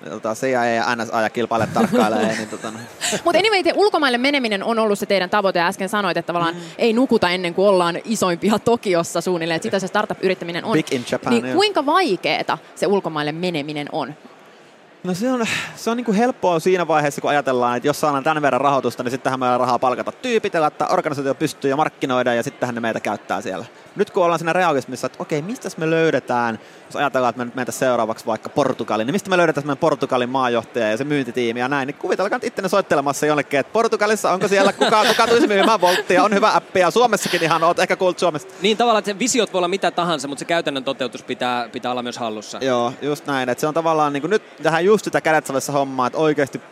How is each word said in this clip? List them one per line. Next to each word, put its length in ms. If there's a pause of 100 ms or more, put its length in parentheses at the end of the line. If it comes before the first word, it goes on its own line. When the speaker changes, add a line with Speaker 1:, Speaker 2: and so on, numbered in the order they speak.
(100)
Speaker 1:
tota, 240
C 80
I 140
A 80
ja 320
N 100
S 60
A 80
ja 100
kilpailijat 440
tarkkailee, 600
niin 120
tota 220
no. 80 (240)
Speaker 2:
<laughs> 220
Mut 120
anyway, 260
te 140
ulkomaille 420
meneminen 460
on 140
ollut 200
se 80
teidän 240
tavoite, 280
ja 80
äsken 220
sanoit, 280
että 100
tavallaan 280
Speaker 1:
Mm. 60 (180)
Speaker 2:
ei 140
nukuta 380
ennen 240
kuin 140
ollaan 360
isoimpia 540
Tokiossa 640
suunnilleen, 360
että 100
sitä 120
se 80
startup-yrittäminen 760
on. 80
Speaker 1:
Big 200
in 200
Japan, 200
Speaker 2:
Niin 140
Speaker 1:
joo. 80
Speaker 2:
kuinka 320
vaikeeta 720 (160)
se 120
ulkomaille 460
meneminen 600
on? 220 (920)
Speaker 1:
No 100
se 180
on, 140 (300)
se 140
on 60
niinku 160
helppoa 480
siinä 280
vaiheessa, 320
kun 100
ajatellaan, 460
että 120
jos 120
saadaan 240
tän 180
verran 180
rahoitusta, 420
niin 80
sittenhän 300
meillä 140
on 60
rahaa 180
palkata 340
tyypit 420
ja 60
laittaa 280
organisaatio 460
pystyyn 360
ja 60
markkinoida, 580
ja 80
sittenhän 320
ne 60
meitä 200
käyttää 400
siellä. 240 (320)
Nyt 140
kun 140
ollaan 140
siinä 140
realismissa, 540
että 160
okei, 200
mistäs 340
me 140
löydetään, 680 (280)
jos 100
ajatellaan, 340
että 80
me 60
nyt 100
mentäisiin 240
seuraavaksi 480
vaikka 220
Portugaliin, 580
niin 80
mistä 160
me 60
löydetään 260
semmoinen 180
Portugalin 480
maajohtaja 640
ja 60
se 80
myyntitiimi 560
ja 80
näin, 180
niin 120
kuvitelkaa 400
nyt 60
ittenne 240
soittelemassa 580
jonnekin, 340
että 120
Portugalissa, 600
onko 160
siellä 240
kuka, 320
kuka 220
tulisi 200
myymään 340
Volttia, 420
on 120
hyvä 200
appi 260
ja 100
Suomessakin 520
ihan 220
oot 140
ehkä 180
kuullut 220
Suomesta. 440
Speaker 3:
Niin, 140
tavallaan, 220
että 120
se 80
visiot 340
voi 60
olla 100
mitä 220
tahansa, 380
mutta 100
se 60
käytännön 400
toteutus 380
pitää, 460
pitää 220
olla 120
myös 160
hallussa. 420
Speaker 1:
Joo, 320 (100)
just 240
näin, 220
että 120
se 60
on 80
tavallaan, 380
niin 80
kuin, 100
nyt 120 (200)
tehdään 220
just 200
sitä 160
kädet 260
savessa 260
hommaa, 340
että 120
oikeasti 420 (120)